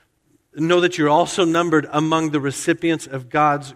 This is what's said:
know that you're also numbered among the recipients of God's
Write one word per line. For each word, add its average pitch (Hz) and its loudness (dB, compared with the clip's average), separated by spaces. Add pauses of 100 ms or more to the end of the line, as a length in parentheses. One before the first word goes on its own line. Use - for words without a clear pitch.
(560)
know 170 2
that 175 -2
you're 147 2
also 170 2
numbered 165 2
among 156 0
the 147 0
recipients 160 -2
of 127 -12
God's 143 0